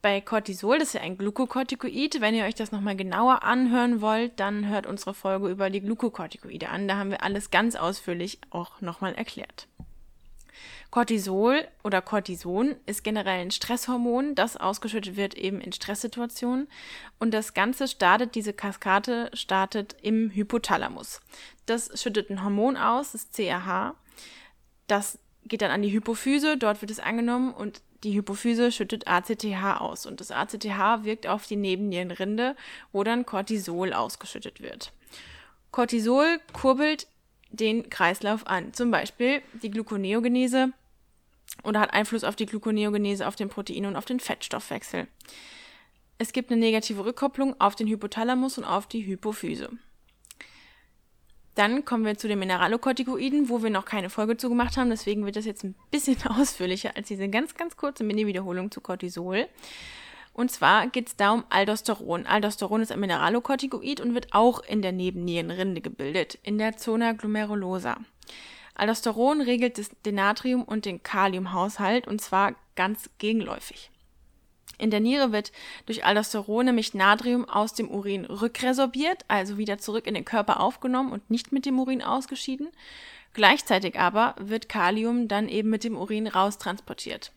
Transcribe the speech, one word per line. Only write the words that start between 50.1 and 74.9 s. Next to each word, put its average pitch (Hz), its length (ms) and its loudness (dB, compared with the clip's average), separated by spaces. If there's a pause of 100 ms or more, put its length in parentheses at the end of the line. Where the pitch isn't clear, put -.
Dann 233 300 4
kommen 226 200 0
wir 208 140 0
zu 226 80 -4
den 208 100 0
Mineralokortikoiden, 247 1120 2
wo 233 140 0
wir 220 80 2
noch 196 140 0
keine 196 260 -4
Folge 226 260 0
zu 254 100 -4
gemacht 240 300 0
haben. 247 140 2
Deswegen 208 340 -2
wird 202 120 -4
das 220 80 -4
jetzt 208 180 -6
ein 190 100 -6 (160)
bisschen 285 280 2 (100)
<laughs> - 0 -
ausführlicher 208 680 0
als - 120 -8
diese 196 220 -4
ganz, 240 260 -2
ganz 339 220 -8
kurze 277 260 -4
Mini-Wiederholung 196 680 -2
zu - 100 -12
Cortisol. 185 680 -4 (880)
Und 247 180 0
zwar 180 340 6
geht's 247 300 -4
da 202 160 4
um 233 180 2
Aldosteron. 202 800 0
Aldosteron 208 560 2
ist 214 80 -4
ein - 80 -4
Mineralokortikoid 240 1000 0
und 240 120 -2
wird 240 220 -4
auch 240 240 6
in 214 240 -2
der 185 80 0
Nebennierenrinde 180 920 -2
gebildet, 151 600 -4
in 208 160 -2
der 220 180 0
Zona 233 360 0
glomerulosa. 208 840 -2 (800)
Aldosteron 226 640 2
regelt 247 380 2
das, 208 100 -8 (160)
den 208 80 0
Natrium- 220 480 2
und 214 240 -4
den 180 160 -6
Kaliumhaushalt, 190 1080 0
und 208 140 -4
zwar 196 320 2 (220)
ganz 196 420 -2
gegenläufig. - 720 -2 (880)
In 220 120 2